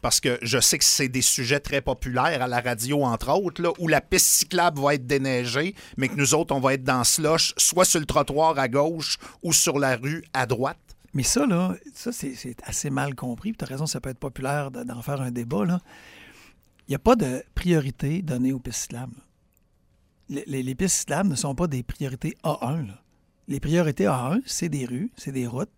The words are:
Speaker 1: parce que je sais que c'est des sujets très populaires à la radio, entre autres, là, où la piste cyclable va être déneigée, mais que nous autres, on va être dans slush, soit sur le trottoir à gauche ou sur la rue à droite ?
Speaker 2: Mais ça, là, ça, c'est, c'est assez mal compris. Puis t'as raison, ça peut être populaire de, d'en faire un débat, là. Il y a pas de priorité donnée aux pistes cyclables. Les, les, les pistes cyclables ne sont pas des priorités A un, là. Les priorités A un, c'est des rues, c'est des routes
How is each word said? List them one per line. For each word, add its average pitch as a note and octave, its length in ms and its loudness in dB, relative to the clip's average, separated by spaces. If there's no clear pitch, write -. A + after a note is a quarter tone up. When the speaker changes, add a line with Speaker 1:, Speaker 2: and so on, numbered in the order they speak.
Speaker 1:
parce - 180 2
que B2 240 0
je A#2 160 2
sais C#3 200 4
que - 60 2
c'est - 260 4
des B2 120 -2
sujets C3+ 380 2
très C#3 200 -2
populaires C3 640 0
à B2+ 60 0
la B2 120 0
radio, B2 440 0
entre A#2+ 260 0
autres, F3 320 0
là, E3+ 160 2
où E3+ 80 -4
la D3+ 140 4
piste - 260 2
cyclable E3+ 540 2
va C#3+ 140 4
être B2+ 120 -4
déneigée, C3+ 720 0
mais C3 120 0
que - 80 -10
nous C#3 180 4
autres, D#3+ 180 2
on C#3 80 0
va C3 140 4
être C3+ 80 -2
dans B2+ 220 2
slush, D#3+ 520 2
soit F3+ 280 4
sur F3+ 160 4
le C#3+ 60 -4
trottoir D3+ 520 2
à C3+ 80 2
gauche D3 520 0
ou E3 80 -2
sur D3 260 4
la C3 180 4
rue D3 360 -6
à B2+ 140 0
droite ? B2+ 320 -2
Speaker 2:
Mais C3+ 100 0
ça, C#4+ 220 2
là, F#3 280 2
ça, - 160 -10
c'est, D3 240 -8
c'est B2 300 -12
assez - 260 -6
mal C3+ 240 -4
compris. B2 380 -8
Puis - 60 -12
t'as C3+ 80 -8
raison, C3+ 200 -6
ça D3 140 -4
peut C3+ 100 -8
être B2 80 -12
populaire C#3 540 -6
de, B2 100 -10
d'en A#2+ 200 -10
faire C#3 180 -4
un B2+ 100 -4
débat, A#2+ 340 -2
là. F3+ 160 0
Il C#3+ 40 -2
y C#3 40 0
a - 20 0
pas A#3+ 160 6
de C3+ 300 0
priorité D#3 680 0
donnée C3 300 0
aux C3+ 60 -4
pistes A#2+ 240 -8
cyclables. B2 320 -12
Les, C#3+ 180 -6
les, C3+ 160 -4
les C3 140 -4
pistes F3+ 240 2
cyclables F3 280 0
ne D3 60 2
sont C#3 200 -2
pas F3 120 0
des C3 160 -2
priorités C#3 640 -6
A D3 240 -2
un, D#3+ 180 -2
là. G2 160 -14
Les C3+ 100 -4
priorités D#3+ 480 2
A B2 200 0
un, F3 200 0
c'est - 220 -4
des C#3+ 180 -4
rues, B2+ 300 -6
c'est - 160 -10
des B2+ 140 -2
routes B2 320 -6